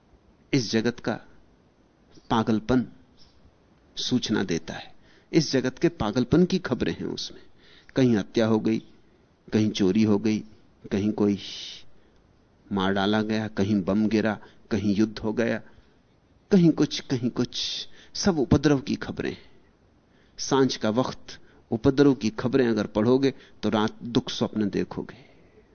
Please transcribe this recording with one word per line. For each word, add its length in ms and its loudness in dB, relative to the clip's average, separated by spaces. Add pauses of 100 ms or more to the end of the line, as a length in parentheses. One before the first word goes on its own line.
(540)
इस 180 0
जगत 280 0
का 200 -6 (1080)
पागलपन 560 2 (1120)
सूचना 460 -2
देता 300 -6
है, 220 -16 (380)
इस 180 2
जगत 280 -2
के 100 2
पागलपन 560 2
की 140 0
खबरें 340 -4
हैं 120 -10
उसमें। 360 -10 (540)
कहीं 220 4
हत्या 280 0
हो 140 2
गई, 200 0 (760)
कहीं 160 2
चोरी 340 2
हो 140 4
गई, 220 0 (520)
कहीं 200 0
कोई 280 2 (1300)
मार 220 0
डाला 280 2
गया, 260 -4
कहीं 340 0
बम 260 0
गिरा, 320 0 (320)
कहीं 240 0
युद्ध 240 0
हो 140 -4
गया, 280 -4 (920)
कहीं 200 8
कुछ, 280 -2
कहीं 300 -4
कुछ, 580 -6 (260)
सब 260 0
उपद्रव 400 4
की 160 -4
खबरें। 420 -8 (1000)
सांझ 380 0
का 140 -2
वक्त 500 -4 (320)
उपद्रव 420 4
की 160 -2
खबरें 380 0
अगर 200 0
पढ़ोगे, 460 2 (300)
तो 60 -2
रात 340 0
दुख 280 -2
स्वप्न 380 -2
देखोगे। 560 -6 (500)